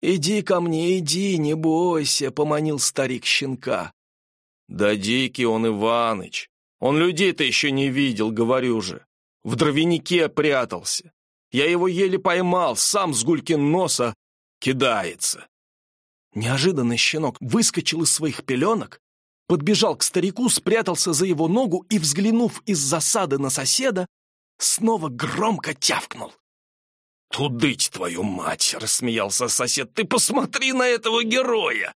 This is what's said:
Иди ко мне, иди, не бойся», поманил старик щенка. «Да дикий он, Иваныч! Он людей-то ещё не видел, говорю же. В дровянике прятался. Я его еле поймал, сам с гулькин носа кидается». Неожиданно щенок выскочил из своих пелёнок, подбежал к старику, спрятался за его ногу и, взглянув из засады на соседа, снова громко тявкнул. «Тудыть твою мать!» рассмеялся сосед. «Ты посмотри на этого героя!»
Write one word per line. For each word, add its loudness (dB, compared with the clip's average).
Иди 0
ко 2
мне, 0
иди, 0
не 0
бойся», 0
поманил -2
старик -2
щенка. -2
«Да 2
дикий 0
он, 2
Иваныч! -2
Он 2
людей-то 2
ещё 0
не 0
видел, 0
говорю 0
же. -10
В -2
дровянике 2
прятался. -2
Я 4
его 2
еле 0
поймал, 0
сам 0
с 0
гулькин 2
носа 0
кидается». -2
Неожиданно 0
щенок -2
выскочил 0
из 2
своих 0
пелёнок, -2
подбежал 2
к -4
старику, 0
спрятался 0
за 2
его 0
ногу 0
и, 2
взглянув 0
из 0
засады 0
на -2
соседа, 0
снова 0
громко -2
тявкнул. -4
«Тудыть 0
твою -6
мать!» -2
рассмеялся -2
сосед. -2
«Ты 0
посмотри 0
на 2
этого 0
героя!» 0